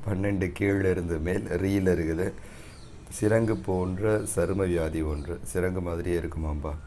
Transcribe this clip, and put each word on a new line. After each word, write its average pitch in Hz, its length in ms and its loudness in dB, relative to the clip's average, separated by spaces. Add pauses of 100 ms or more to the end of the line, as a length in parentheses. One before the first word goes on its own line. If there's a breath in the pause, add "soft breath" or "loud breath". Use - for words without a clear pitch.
பன்னெண்டு 95 440 0
கீழே 98 380 2
இருந்து 85 280 0
மேல் 90 280 0
ரீல 95 420 2
இருக்குது. 85 460 2 (760 loud breath)
சிரங்கு 110 480 2
போன்ற 92 640 0 (140)
சரும 95 300 2
வியாதி 80 360 0
ஒன்று. 76 420 -4
சிரங்கு 92 380 -2
மாதிரியே 85 380 -2
இருக்குமாம்பா. 76 540 -4 (140)